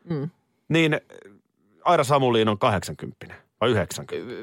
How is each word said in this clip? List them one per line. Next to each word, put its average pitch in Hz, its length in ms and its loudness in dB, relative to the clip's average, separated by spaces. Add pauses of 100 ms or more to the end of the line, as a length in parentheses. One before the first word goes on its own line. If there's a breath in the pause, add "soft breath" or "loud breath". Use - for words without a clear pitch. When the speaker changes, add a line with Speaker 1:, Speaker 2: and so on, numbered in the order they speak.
Speaker 1:
Mm. 151 200 -4 (400)
Speaker 2:
Niin 156 320 2 (840)
Aira 160 200 4
Samuliin 120 460 4
on 104 80 0
kahdeksankymppinen - 800 -4 (240)
vai 113 100 0
yhdeksänkymppinen? 90 720 -6